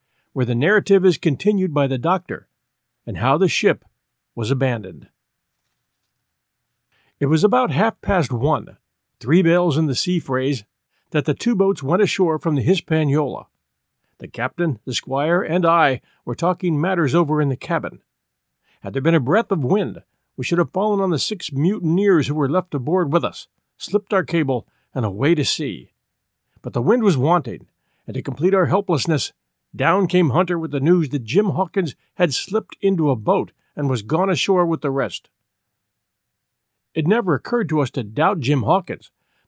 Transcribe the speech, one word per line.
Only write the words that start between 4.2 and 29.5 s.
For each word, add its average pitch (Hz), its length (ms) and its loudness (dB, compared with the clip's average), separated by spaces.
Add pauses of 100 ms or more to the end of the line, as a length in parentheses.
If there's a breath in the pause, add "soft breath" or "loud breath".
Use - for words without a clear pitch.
was 113 160 -2
abandoned. 113 560 -4 (2000)
It 147 80 0
was 151 160 2
about 220 300 2
half 196 280 0
past 180 320 0
one, 123 440 -2 (420)
three 165 240 2
bells 170 340 2
in 160 100 0
the 135 100 -2
sea 180 240 -2
phrase, 131 420 -2 (480)
that 147 140 -2
the 143 100 0
two 233 220 -2
boats 196 260 0
went 156 180 0
ashore 170 380 0
from 160 160 -2
the 139 80 0
Hispaniola. 151 840 0 (680)
The - 100 -14
captain, 131 560 -4
the 127 100 -8
squire, 151 480 -2
and 175 240 0
I 160 340 2 (240)
were - 120 -6
talking 170 440 -2
matters 170 320 0
over 151 300 2
in 143 60 2
the 135 80 -2
cabin. - 460 -6 (800)
Had 101 120 -10
there 135 80 -2
been 165 120 2
a 160 60 4
breath 165 320 0
of 170 100 -2
wind, 131 400 -2 (360)
we 127 60 -6
should 175 120 -2
have 165 160 0
fallen 202 280 0
on 190 100 0
the 156 80 0
six - 340 -6
mutineers 175 760 2
who 147 60 -2
were 147 140 0
left 175 240 -2
aboard 151 400 -2
with 143 100 2
us, - 240 -8 (300)
slipped - 380 -4
our 185 100 2
cable, 139 420 -2 (280)
and 127 100 -2
away 110 300 2
to 147 100 0
sea. 113 480 -6 (680)
But 110 100 -10
the 123 80 0
wind 208 220 2
was 185 160 4
wanting, 139 480 0 (400)
and 107 80 -10
to 131 80 -4
complete 160 320 0
our 190 100 4
helplessness, 160 680 0 (420)